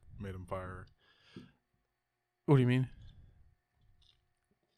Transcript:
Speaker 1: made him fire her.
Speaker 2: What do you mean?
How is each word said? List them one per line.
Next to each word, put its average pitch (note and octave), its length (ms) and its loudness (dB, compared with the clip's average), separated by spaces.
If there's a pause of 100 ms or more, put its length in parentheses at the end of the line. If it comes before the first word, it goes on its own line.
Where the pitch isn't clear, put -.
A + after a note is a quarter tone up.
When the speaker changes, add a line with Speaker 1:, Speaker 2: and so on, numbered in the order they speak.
(200)
Speaker 1:
made G2 140 -10
him F#2 120 -12
fire F#2 200 -8
her. F#2 200 -12 (1600)
Speaker 2:
What C#3+ 100 8
do C3 40 6
you B2 60 4
mean? B2+ 220 2 (1900)